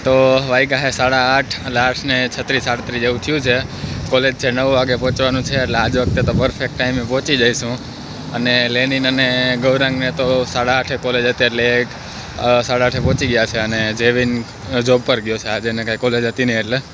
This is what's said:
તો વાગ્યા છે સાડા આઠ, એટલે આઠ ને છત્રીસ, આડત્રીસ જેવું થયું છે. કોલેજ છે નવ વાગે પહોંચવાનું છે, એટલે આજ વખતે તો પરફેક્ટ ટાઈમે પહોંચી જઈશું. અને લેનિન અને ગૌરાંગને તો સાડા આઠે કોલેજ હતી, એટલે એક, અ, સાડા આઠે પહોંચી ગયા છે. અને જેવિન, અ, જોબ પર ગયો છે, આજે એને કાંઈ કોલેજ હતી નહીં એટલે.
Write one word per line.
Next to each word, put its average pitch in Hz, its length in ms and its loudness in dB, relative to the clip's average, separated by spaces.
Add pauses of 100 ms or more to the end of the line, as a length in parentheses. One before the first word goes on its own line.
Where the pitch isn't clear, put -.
તો 131 440 4
વાગ્યા 131 320 2
છે 139 120 0
સાડા 127 260 2
આઠ, 131 280 2
એટલે 127 340 -4
આઠ 127 260 0
ને 127 240 0 (100)
છત્રીસ, 131 280 -2
આડત્રીસ 120 340 -4
જેવું 120 200 0
થયું 147 200 -2
છે. 127 180 2 (500)
કોલેજ 131 260 2
છે 123 160 -2
નવ 131 200 0
વાગે 131 240 2
પહોંચવાનું 127 480 0
છે, 131 200 -2
એટલે 120 140 -2
આજ 117 200 0
વખતે 127 240 0
તો 120 120 2
પરફેક્ટ 123 440 -2
ટાઈમે 127 260 -2
પહોંચી 135 340 0
જઈશું. 120 400 0 (540)
અને 123 380 2
લેનિન 131 380 0
અને 127 540 2
ગૌરાંગને 131 500 2
તો 127 340 0
સાડા 123 280 0
આઠે 131 240 0
કોલેજ 123 280 0
હતી, 123 180 0
એટલે 120 380 2
એક, 120 60 -2 (520)
અ, 123 220 4
સાડા 123 240 2
આઠે 123 140 0
પહોંચી 131 280 0
ગયા 117 180 2
છે. 117 140 -4
અને 110 340 -2
જેવિન, 120 500 0 (300)
અ, 123 60 0
જોબ 123 260 4
પર 127 140 2
ગયો 110 180 -4
છે, 107 100 -8
આજે 107 220 -2
એને 113 140 -4
કાંઈ 110 140 -2
કોલેજ 120 280 0
હતી 117 200 0
નહીં 117 140 0
એટલે. 113 220 -2 (120)